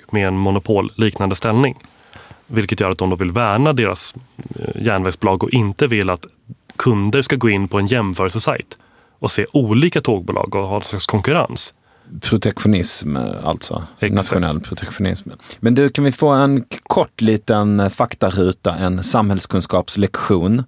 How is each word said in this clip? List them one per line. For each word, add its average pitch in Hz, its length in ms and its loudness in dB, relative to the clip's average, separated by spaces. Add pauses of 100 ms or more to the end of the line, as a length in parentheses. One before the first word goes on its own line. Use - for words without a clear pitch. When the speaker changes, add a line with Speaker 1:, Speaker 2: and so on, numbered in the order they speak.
(120)
Speaker 1:
med 101 160 2
en 95 100 0
monopolliknande 101 960 0
ställning. 117 400 0 (720)
Vilket 107 320 -2
gör 98 100 2
att 92 80 -2
de 92 120 0
då 92 60 0
vill 90 160 -2
värna 117 420 2
deras, 104 400 -2 (420)
eh, - 300 -8
järnvägsbolag 95 580 0
och 98 60 0
inte 113 380 2
vill 104 220 0
att 90 160 -4 (500)
kunder 107 460 2
ska 139 140 -2
gå 120 140 2
in 98 180 2
på 101 120 -2
en 101 80 0
jämförelsesajt 101 920 -2 (420)
och - 120 -2
se - 220 -2
olika 135 480 2
tågbolag 98 540 -2
och 98 120 -2
ha 98 80 -4
en 104 60 -2
slags - 240 -6
konkurrens. - 680 0 (480)
Speaker 2:
Protektionism, 98 960 0 (260)
alltså. 82 400 -4 (160)
Speaker 1:
Exakt. 101 140 0
Speaker 2:
Nationell 90 460 0
protektionism. - 680 -6 (300)
Men 117 160 4
du, 139 140 4
kan 143 140 0
vi 139 80 4
få 147 180 2
en 139 320 4
k-, - 40 -8 (180)
kort - 380 -2
liten, 104 580 2
eh, 98 100 2
faktaruta, 92 880 0
en 92 280 -2
samhällskunskapslektion 98 1600 0